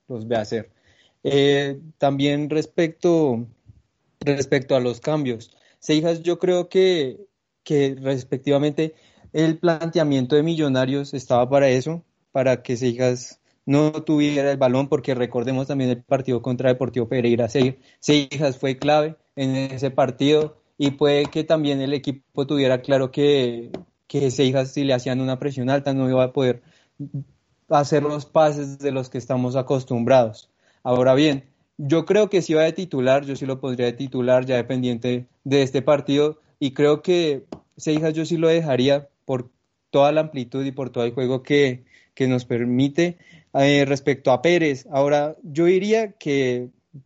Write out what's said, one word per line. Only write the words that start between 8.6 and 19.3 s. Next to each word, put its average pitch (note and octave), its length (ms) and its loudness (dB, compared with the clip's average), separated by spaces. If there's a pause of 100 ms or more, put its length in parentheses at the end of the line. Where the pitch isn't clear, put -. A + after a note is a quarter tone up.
el D#3+ 260 0
planteamiento D#3 800 0
de D3 60 4
Millonarios C#3 720 -2
estaba B2 340 0
para C#3 200 4
eso, C#3+ 340 -2 (300)
para B2+ 300 0
que B2 140 -4
Seijas B2+ 640 -2 (240)
no D3 260 4 (140)
tuviera D3 480 0
el C#3 40 -2
balón, C3+ 320 2
porque C3+ 280 -2
recordemos B2 500 -2
también C3+ 240 -2
el B2 120 -4
partido C3 400 -2
contra B2+ 260 -2
Deportivo B2 400 -2
Pereira, A#2+ 400 0
Se-, C3+ 300 0 (200)
Seijas C#3 600 0
fue C3+ 200 -4
clave D3+ 380 0 (180)